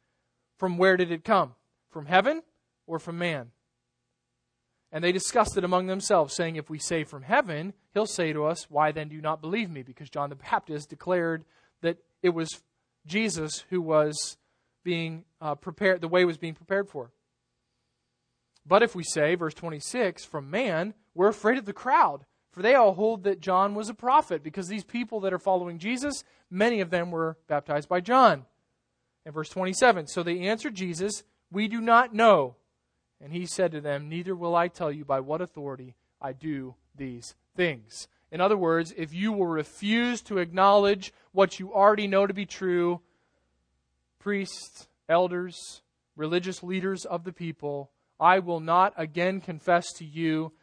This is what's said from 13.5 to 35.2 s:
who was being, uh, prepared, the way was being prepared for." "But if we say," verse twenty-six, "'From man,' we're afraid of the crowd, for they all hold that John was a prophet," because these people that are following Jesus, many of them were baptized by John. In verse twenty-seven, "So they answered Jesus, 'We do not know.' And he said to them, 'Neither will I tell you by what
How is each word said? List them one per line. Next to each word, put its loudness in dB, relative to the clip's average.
who -2
was 0
being, -6
uh, -4
prepared, 0
the -6
way 4
was 2
being -8
prepared -4
for." -12
"But 4
if 0
we -6
say," 0
verse -4
twenty-six, -6
"'From -10
man,' -2
we're 4
afraid 2
of -8
the -8
crowd, 2
for -14
they 6
all 8
hold -2
that 0
John 2
was -6
a -10
prophet," 2
because -8
these -8
people -6
that -2
are -2
following 0
Jesus, -6
many 2
of -2
them 0
were -4
baptized -2
by 2
John. 6
In -16
verse -8
twenty-seven, 2
"So -6
they -2
answered -4
Jesus, -6
'We -2
do -4
not 4
know.' 6
And -16
he -6
said 0
to -8
them, -6
'Neither -6
will -2
I 4
tell -6
you -10
by 0
what -4